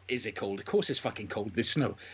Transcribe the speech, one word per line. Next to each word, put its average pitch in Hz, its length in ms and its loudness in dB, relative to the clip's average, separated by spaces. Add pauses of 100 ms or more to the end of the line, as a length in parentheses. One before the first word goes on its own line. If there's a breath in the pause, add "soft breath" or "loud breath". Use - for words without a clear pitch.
is 123 180 -2
it 104 100 -2
cold? 98 240 -2
Of - 60 -12
course 202 240 4
it's 135 80 0
fucking 110 300 -4
cold. 104 260 -2
There's 117 160 2
snow. 123 280 2 (160 loud breath)